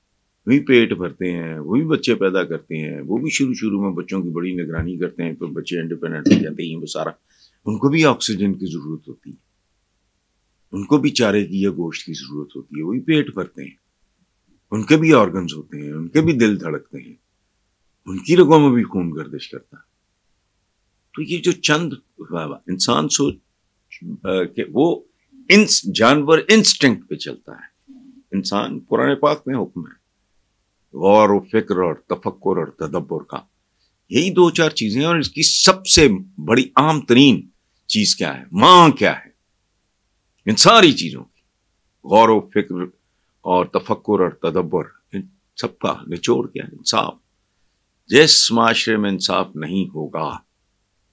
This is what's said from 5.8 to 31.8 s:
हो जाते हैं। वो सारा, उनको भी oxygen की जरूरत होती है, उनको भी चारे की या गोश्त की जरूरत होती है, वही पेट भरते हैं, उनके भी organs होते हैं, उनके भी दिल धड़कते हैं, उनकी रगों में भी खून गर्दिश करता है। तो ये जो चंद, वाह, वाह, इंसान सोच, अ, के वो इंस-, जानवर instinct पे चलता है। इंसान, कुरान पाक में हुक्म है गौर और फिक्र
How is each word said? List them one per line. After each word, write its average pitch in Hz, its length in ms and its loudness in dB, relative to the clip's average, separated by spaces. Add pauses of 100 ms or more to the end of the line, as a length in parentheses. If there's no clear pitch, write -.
हो - 120 6
जाते 78 260 -8
हैं। 80 100 -10
वो 76 100 -12
सारा, 78 280 -10 (520)
उनको 107 220 -2
भी 156 160 2
oxygen 101 500 0
की 95 120 -10
जरूरत 80 420 -12
होती - 220 -20
है, - 60 -20 (1400)
उनको 101 260 0
भी 139 120 -2
चारे 104 340 2
की 95 200 -4
या 98 60 2
गोश्त 82 360 -8
की 80 60 -12
जरूरत 71 440 -14
होती 73 220 -16
है, 78 60 -8
वही 110 160 -6
पेट 147 340 -2
भरते 90 280 -10
हैं, - 160 -20 (920)
उनके 110 240 2
भी 160 160 4
organs 90 440 2
होते 76 220 -16
हैं, 73 140 -14
उनके 82 280 -2
भी 160 120 2
दिल 107 260 0
धड़कते 76 400 -10
हैं, 76 200 -20 (880)
उनकी 95 260 -4
रगों 160 240 8
में 139 140 4
भी 120 100 2
खून 87 300 -4
गर्दिश 76 340 -12
करता - 300 -20
है। - 60 -20 (1300)
तो 156 80 -8
ये 160 160 -8
जो 175 140 -2
चंद, 160 480 -2 (200)
वाह, 82 240 -10
वाह, - 280 -12
इंसान 123 360 0
सोच, 143 260 -2 (720)
अ, 90 220 -14
के 92 380 -4
वो 147 440 -2 (420)
इंस-, 202 360 4
जानवर 139 520 4
instinct 170 720 2
पे 76 80 -8
चलता - 460 -16
है। - 80 -20 (640)
इंसान, 101 460 -4
कुरान 131 340 -2
पाक 151 340 -2
में 135 60 -4
हुक्म 90 320 -6
है - 80 -20 (1000)
गौर 101 360 6
और 101 100 4
फिक्र 95 440 -2